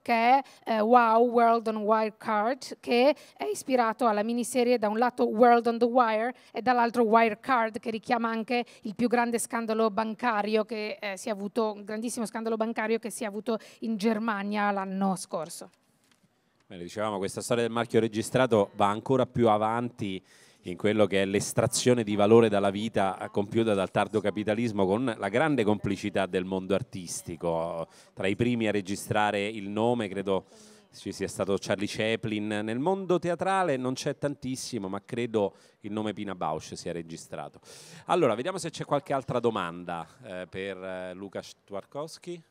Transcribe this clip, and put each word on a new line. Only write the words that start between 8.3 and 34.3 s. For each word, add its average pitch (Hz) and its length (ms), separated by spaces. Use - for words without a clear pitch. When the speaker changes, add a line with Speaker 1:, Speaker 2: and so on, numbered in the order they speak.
Speaker 1:
il 214 120
più 240 140
grande 240 300
scandalo 226 520
bancario 214 720
che, 214 380
eh, 196 160
si - 100
è 226 60
avuto, 208 400
un 202 100
grandissimo 220 420
scandalo 226 300
bancario 220 420
che 220 120
si 226 160
è - 20
avuto 214 300
in 226 180
Germania 208 760
l'anno 190 460
scorso. - 520
Speaker 2:
Bene, 87 140
dicevamo, 104 340
questa 98 220
storia 117 240
del 113 80
marchio 113 300
registrato 110 720
va 104 140
ancora 120 360
più 120 220
avanti 110 720
in 90 120
quello 104 300
che 98 160
è 98 40
l'estrazione 113 800
di 104 140
valore 110 320
dalla 101 220
vita 104 600
compiuta 107 420
dal 92 160
tardo 104 300
capitalismo, 104 680
con 110 320
la 101 120
grande 131 340
complicità 101 600
del 92 180
mondo 95 300
artistico. 85 1120
Tra 95 160
i 101 80
primi 117 320
a 104 40
registrare 104 760
il 104 220
nome 110 400
credo 95 380
ci - 220
sia 98 160
stato 98 280
Charlie 104 300
Chaplin. 107 600
Nel 107 320
mondo 180 380
teatrale 175 600
non 127 160
c'è 143 240
tantissimo, 127 720